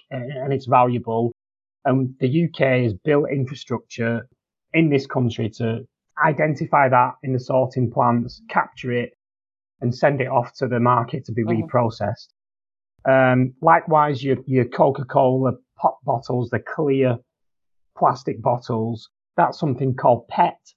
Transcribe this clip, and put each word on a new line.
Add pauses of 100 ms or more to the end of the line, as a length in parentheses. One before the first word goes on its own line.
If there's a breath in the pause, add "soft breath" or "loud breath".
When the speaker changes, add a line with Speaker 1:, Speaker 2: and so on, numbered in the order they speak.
(120)
Speaker 1:
a-,
and
it's
valuable. (540)
And
the
U
K
has
built
infrastructure (460)
in
this
country
to (360)
identify
that (100)
in
the
sorting
plants,
capture
it, (680)
and
send
it
off
to
the
market
to
be
Speaker 2:
Mm-hmm.
Speaker 1:
reprocessed. (800)
Um,
likewise,
your,
your
Coca-Cola (260)
pop
bottles,
the
clear (800)
plastic
bottles, (300)
that's
something
called
pet, (180)